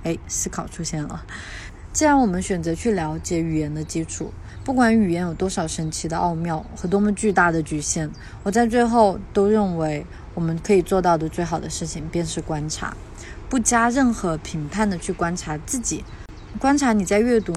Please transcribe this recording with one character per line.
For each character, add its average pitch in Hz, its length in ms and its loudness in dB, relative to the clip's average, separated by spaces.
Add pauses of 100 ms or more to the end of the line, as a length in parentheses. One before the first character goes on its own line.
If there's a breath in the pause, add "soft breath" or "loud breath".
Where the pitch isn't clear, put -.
诶， 165 260 -2
思 - 220 -4
考 - 160 -6
出 - 180 -10
现 156 180 -4
了。 147 220 -8 (680 loud breath)
既 - 120 2
然 294 140 6
我 254 80 6
们 185 160 0
选 180 200 -2
择 165 120 0
去 233 160 0
了 160 280 0
解 170 220 -2
语 160 180 0
言 151 140 -2
的 156 100 -4
基 160 220 -4
础， - 280 -8 (320 loud breath)
不 269 100 0
管 226 240 6
语 190 140 4
言 170 100 0
有 170 100 -2
多 185 160 -2
少 180 180 -2
神 160 240 -4
奇 - 160 -6
的 160 120 -4
奥 175 160 2
妙 165 300 -2 (120)
和 180 120 -4
多 196 120 4
么 208 120 4
巨 208 200 2
大 180 180 4
的 165 120 2
局 151 180 -4
限， 151 300 -2 (320 loud breath)
我 202 80 -2
在 233 160 4
最 240 180 4
后 226 340 6 (140)
都 202 160 4
认 202 280 4
为 156 280 -2 (300 loud breath)
我 170 60 -4
们 165 180 0
可 202 160 2
以 185 80 8
做 190 180 2
到 175 160 6
的 160 120 -2
最 170 160 -4
好 160 160 -2
的 160 100 -8
事 165 160 -6
情 156 220 -8
便 170 180 -2
是 160 140 -4
观 156 280 -4
察， - 280 -8 (520 loud breath)
不 262 100 0
加 233 300 2
任 247 240 4
何 170 260 -2
评 151 300 -6
判 208 220 0
的 175 80 -2
去 185 140 -4
观 175 240 -2
察 156 220 -6
自 254 200 -6
己， 196 240 -4 (560 loud breath)
观 277 180 4
察 269 160 4
你 208 120 4
在 202 160 4
阅 240 180 4
读、 185 180 0